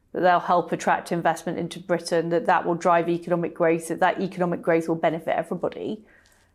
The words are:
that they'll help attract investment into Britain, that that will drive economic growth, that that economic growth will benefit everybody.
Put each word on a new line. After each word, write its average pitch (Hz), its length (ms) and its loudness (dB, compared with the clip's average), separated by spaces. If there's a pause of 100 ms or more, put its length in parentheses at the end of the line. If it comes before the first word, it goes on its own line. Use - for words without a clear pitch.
(120)
that - 100 -4
they'll 175 180 4
help 175 320 2
attract 170 400 0
investment 165 460 -2
into 170 220 -6
Britain, 170 500 0
that 170 160 2
that 175 200 2
will 175 100 0
drive 170 340 2
economic 170 440 -2
growth, 165 340 2
that 165 140 -6
that 185 200 2
economic 175 400 -2
growth 165 260 2
will 165 80 0
benefit 160 400 -2
everybody. 170 640 -6 (540)